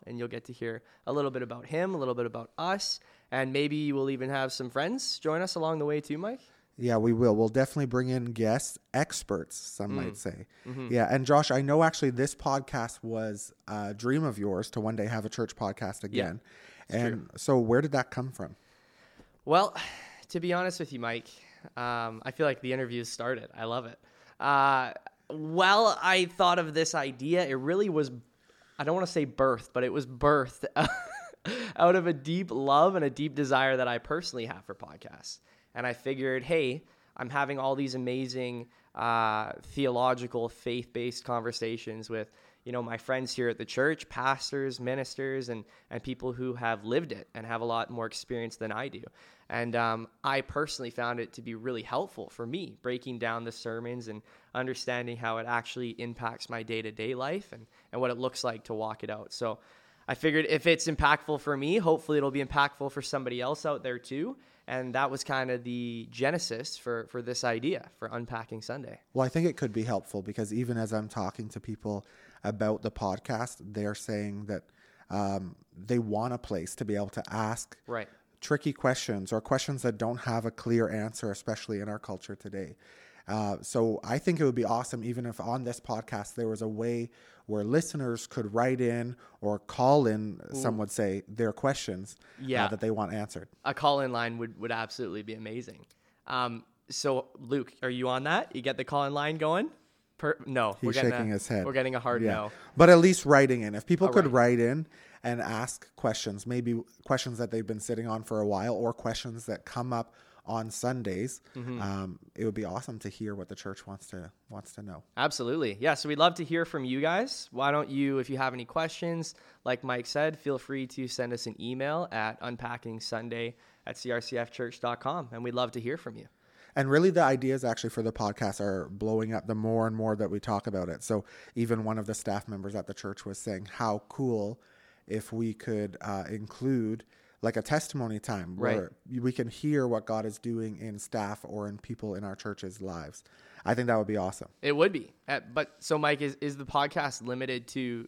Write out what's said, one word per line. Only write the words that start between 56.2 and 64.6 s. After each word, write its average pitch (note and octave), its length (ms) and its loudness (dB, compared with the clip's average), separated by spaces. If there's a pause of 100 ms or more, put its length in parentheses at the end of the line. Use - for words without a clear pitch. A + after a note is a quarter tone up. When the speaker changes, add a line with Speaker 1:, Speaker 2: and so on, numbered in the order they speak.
Speaker 1:
my A#2 140 -6
day-to-day A2 520 -4
life D3+ 380 -6
and, A2+ 120 -18 (280)
and B2 80 -2
what B2 100 2
it A#2 60 -2
looks B2+ 260 -2
like A2+ 220 -4
to A#2 80 -6
walk A2 300 -4
it G#2+ 60 -8
out. G#2+ 220 -8
So A2 280 -4 (480)
I B2+ 80 0
figured D#3 340 4
if D#3 180 4
it's E3 200 6
impactful D3+ 540 2
for D3 140 0
me, D3 220 2
hopefully D#3+ 400 4
it'll C#3 140 2
be C#3 120 -2
impactful C#3 480 0
for C#3+ 100 -6
somebody B2 380 -4
else C#3 260 -4
out D3 180 -2
there B2 160 -4
too. D#3+ 360 -6 (340)